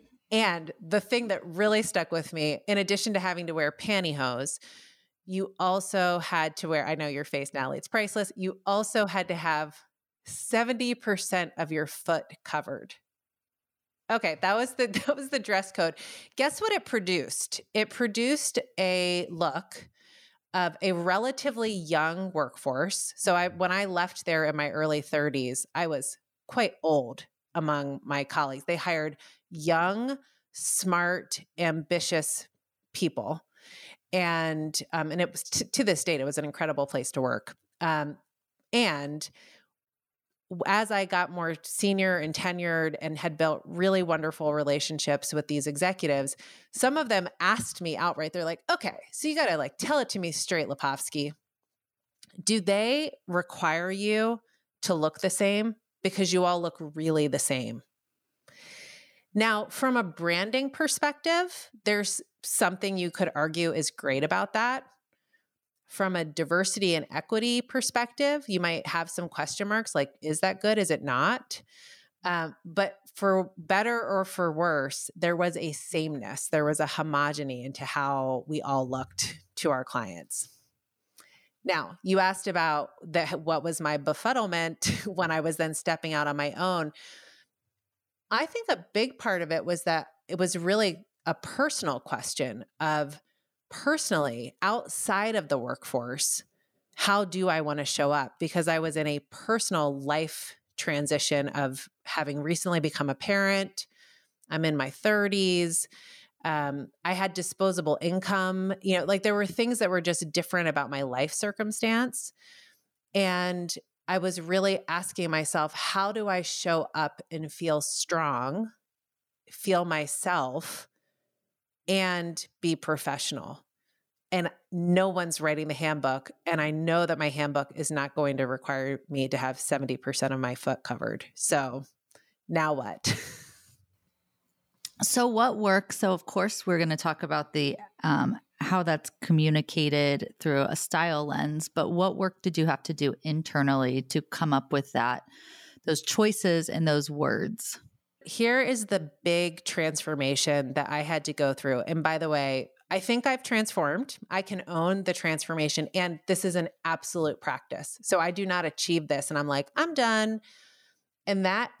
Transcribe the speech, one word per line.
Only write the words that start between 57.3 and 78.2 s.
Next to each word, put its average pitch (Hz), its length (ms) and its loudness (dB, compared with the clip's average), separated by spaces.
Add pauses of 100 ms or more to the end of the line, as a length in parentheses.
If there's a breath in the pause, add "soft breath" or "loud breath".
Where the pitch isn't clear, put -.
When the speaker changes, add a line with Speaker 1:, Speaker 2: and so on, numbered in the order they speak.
Speaker 1:
same." 117 440 -2 (1500 loud breath)
Now, 214 300 4
from 254 300 2
a 233 80 4
branding 185 680 0
perspective, 320 1000 0 (140)
there's 208 360 0 (240)
something 190 520 0
you 175 140 0
could 180 240 0
argue 160 380 0
is 160 180 0
great 139 320 0
about 185 300 0
that. 247 320 0 (1000)
From 185 300 -2
a 165 80 0
diversity 175 720 2
and 156 160 0
equity 226 500 0
perspective, 269 880 0
you 185 120 2
might 170 260 0
have 170 240 -2
some 175 180 -4
question 175 400 -4
marks, 214 260 -2
like, 139 160 2 (120)
"Is 151 180 0
that 196 200 0
good? 214 180 4
Is 196 120 2
it 156 120 2
not?" 143 600 0 (600 loud breath)
Um, 170 400 -2
but 190 340 -2 (160)
for 190 420 2
better 220 460 2
or 190 220 0
for 175 260 -2
worse, 151 640 0
there 175 220 0
was 175 200 2
a 156 160 -4
sameness. 151 760 -6
There 151 160 2
was 147 160 2
a 151 60 2
homogeny 147 800 -2
into 135 200 -8
how 135 640 -2